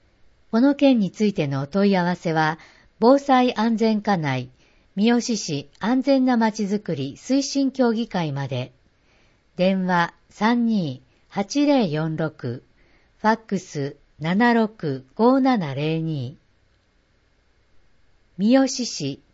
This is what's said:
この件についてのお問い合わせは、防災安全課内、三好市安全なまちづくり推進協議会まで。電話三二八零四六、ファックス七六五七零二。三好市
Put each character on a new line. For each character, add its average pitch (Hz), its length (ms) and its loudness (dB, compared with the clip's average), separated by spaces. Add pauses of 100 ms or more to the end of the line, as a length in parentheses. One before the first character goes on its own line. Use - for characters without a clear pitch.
(520)
こ 226 80 0
の 277 160 4
件 269 240 4
に 190 100 0
つ - 160 -6
い 202 80 0
て 156 140 -2
の 139 140 -4
お 143 60 -6
問 202 220 0
い 196 60 2
合 180 80 2
わ 175 120 -2
せ 170 180 -4
は、 156 260 0 (400)
防 254 200 6
災 254 380 2
安 226 200 0
全 220 240 0
課 202 160 0
内、 131 320 -4 (460)
三 202 120 2
好 240 140 2
市 175 480 -6 (100)
安 254 220 0
全 269 240 2
な 254 120 2
ま 226 140 2
ち 214 120 -6
づ 202 160 -2
く 185 160 -6
り 139 220 -6
推 269 240 -2
進 269 300 -2
協 240 220 0
議 226 140 -4
会 165 240 -4
ま 139 160 -6
で。 127 260 -6 (800)
電 190 300 0
話 175 280 0 (160)
三 233 360 0
二 180 360 -2 (280)
八 277 360 -2
零 269 240 2
四 156 280 -4
六、 156 460 -6 (580)
フ 214 60 0
ァ 220 60 6
ッ 220 40 -2
ク 208 200 -6
ス 143 380 -8 (240)
七 196 340 2
六 208 520 -2 (100)
五 247 240 4
七 233 340 0
零 156 320 -2
二。 147 320 -6 (2000)
三 208 140 0
好 269 160 4
市 208 520 -8 (140)